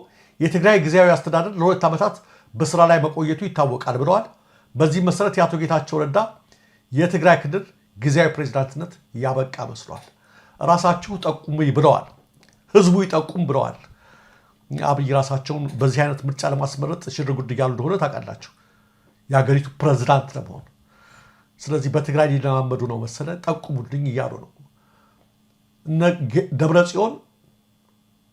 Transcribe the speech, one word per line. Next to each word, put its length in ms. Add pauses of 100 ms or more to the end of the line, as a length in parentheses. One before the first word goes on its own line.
(400)
የትግራይ 400
ጊዜያዊ 300
አስተዳደር 440
ለሁለት 300
ዓመታት 320 (380)
በስራ 340
ላይ 120
መቆየቱ 440
ይታወቃል 540
ብለዋል። 280 (500)
በዚህ 280
መሰረት 320
የአቶ 220
ጌታቸው 400
ረዳ 220 (720)
የትግራይ 460
ክልል 260 (340)
ጊዜያዊ 340
ፕሬዝዳንትነት 600 (240)
ያበቃ 400 (100)
መስሏል። 400 (540)
ራሳችሁ 640
ጠቁሙኝ 520
ብለዋል። 320 (680)
ህዝቡ 260
ይጠቁም 460
ብለዋል። 320 (1080)
አብይ 280
ራሳቸውን 520 (100)
በዚህ 280
አይነት 220
ምርጫ 260
ለማስመረጥ 600
ሽር 220
ጉድ 200
እያሉ 200
እንደሆነ 280
ታውቃላችሁ። 520 (800)
የሀገሪቱ 380 (100)
ፕሬዝዳንት 540
ለመሆን። 320 (1000)
ስለዚህ 300
በትግራይ 360
ሊለማመዱ 600
ነው 120
መሰለ፣ 280 (140)
ጠቁሙልኝ 680
እያሉ 300
ነው። 120 (1400)
እነ 160 (240)
ጌ-፣ 280
ደብረ 300
ጽዮን 300 (1200)